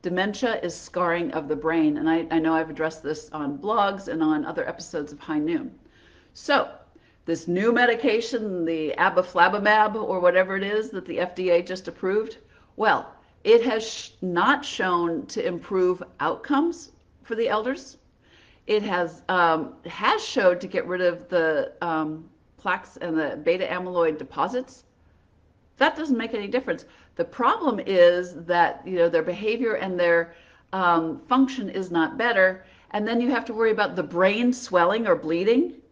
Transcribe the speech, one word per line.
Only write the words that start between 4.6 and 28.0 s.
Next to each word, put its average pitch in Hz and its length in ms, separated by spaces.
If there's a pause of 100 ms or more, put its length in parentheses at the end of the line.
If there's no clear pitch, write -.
episodes 156 440
of 147 80
High 151 180
Noon. 156 340 (640)
So - 360 (540)
this 165 240
new 196 240
medication, 226 920
the 160 340
abiflabimab 196 1000
or 190 240
whatever 185 360
it 196 60
is 214 280
that 190 160
the 175 120
F 180 160
D 185 160
A 175 100
just 185 280
approved, 208 500 (380)
well, 196 360 (300)
it 226 220
has 226 200
sh-, - 260 (120)
not 196 420
shown 170 640
to - 180
improve 180 600 (160)
outcomes 294 720 (320)
for 233 100
the 220 140
elders. 220 480 (720)
It 208 160
has, 180 440
um, 170 460 (120)
has 254 380
showed 180 360
to 190 80
get 185 180
rid 180 140
of 170 280
the, 160 440 (100)
um, 160 480 (280)
plaques - 380
and 160 220
the 147 240
beta 175 240
amyloid 175 520
deposits. 196 680 (960)
That 311 180
doesn't 302 200
make 226 160
any 208 140
difference. - 380 (320)
The 170 80
problem 254 600
is 180 500 (100)